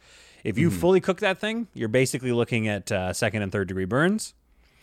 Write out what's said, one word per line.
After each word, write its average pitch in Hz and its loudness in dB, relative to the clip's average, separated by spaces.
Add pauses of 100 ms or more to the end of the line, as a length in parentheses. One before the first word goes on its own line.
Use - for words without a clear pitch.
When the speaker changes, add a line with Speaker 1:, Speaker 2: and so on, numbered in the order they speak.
(440)
Speaker 1:
If 101 -2
you 170 4
Speaker 2:
Mm-hmm. 92 -2
Speaker 1:
fully 180 4
cook 190 -2
that 190 0
thing, 220 -4
you're 117 -4
basically 127 0
looking 117 0
at, 104 -4
uh, 92 -2
second 107 -2
and 95 -4
third 98 -2
degree 95 -4
burns. 156 0 (480)